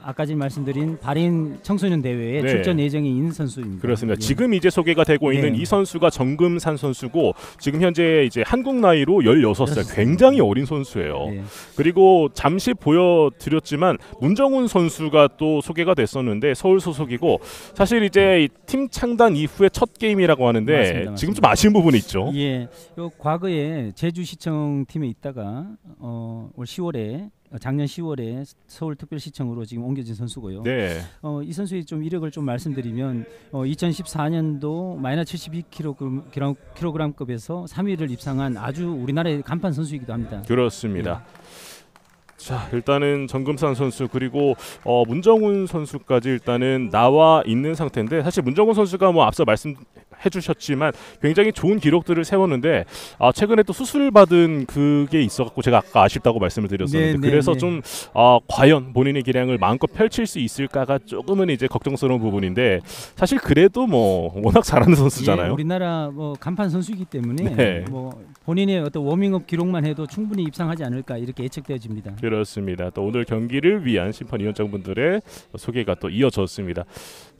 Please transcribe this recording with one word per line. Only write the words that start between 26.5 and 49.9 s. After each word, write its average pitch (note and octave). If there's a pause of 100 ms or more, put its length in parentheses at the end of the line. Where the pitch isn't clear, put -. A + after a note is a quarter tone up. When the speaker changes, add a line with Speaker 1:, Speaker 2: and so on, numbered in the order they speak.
Speaker 1:
올 A#2+
시월에, D#3+ (220)
어, B2
작년 C#3
시월에 C3+ (240)
서울특별시청으로 C#3+
지금 A#2
옮겨진 B2+
선수고요. G#2+
Speaker 2:
네. G#2+ (240)
Speaker 1:
어, D3
이 D#3
선수의 F3+
좀 D#3
이력을 D#3+
좀 D3
말씀드리면, B2 (280)
어, C3
이천십사 D#3
년도 D#3+
마이너 C#3+
칠십이 E3
킬로그램 C#3 (540)
킬로그램급에서 D3+
삼 G3
위를 D#3+
입상한 C3+
아주 C#3
우리나라의 D3
간판 E3+
선수이기도 C#3
합니다. A2
Speaker 2:
그렇습니다. A2
Speaker 1:
예. - (1000)
Speaker 2:
자, B2
일단은 C#3
정금산 C3+
선수 C3
그리고, C3 (300)
어, A#2+
문정훈 G3
선수까지 C3+
일단은 B2+
나와 C#3+
있는 C3+
상태인데 C#3+
사실 F3
문정훈 G3
선수가 F#3+
뭐 D#3
앞서 A2
말씀해 C3 (560)